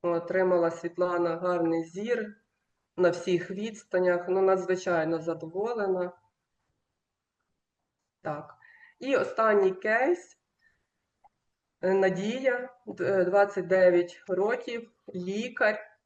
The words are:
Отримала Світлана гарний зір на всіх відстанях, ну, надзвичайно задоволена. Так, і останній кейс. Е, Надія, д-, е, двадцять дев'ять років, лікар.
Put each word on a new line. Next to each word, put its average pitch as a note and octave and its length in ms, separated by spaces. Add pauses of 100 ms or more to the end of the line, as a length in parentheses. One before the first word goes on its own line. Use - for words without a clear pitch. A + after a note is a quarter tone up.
Отримала F3 680
Світлана E3+ 640
гарний E3+ 480
зір G#3 520 (600)
на F3 140
всіх F3 400
відстанях, F#3 800
ну, F#3+ 140
надзвичайно F3+ 760
задоволена. F3+ 960 (2000)
Так, D#3 320 (440)
і C4 180
останній G#3 560
кейс. B3 680 (1400)
Е, F#3 140
Надія, A3+ 760 (160)
д-, F3+ 180
е, F#3+ 200
двадцять G3+ 420
дев'ять F3+ 640
років, A3+ 600 (240)
лікар. G#3+ 760 (180)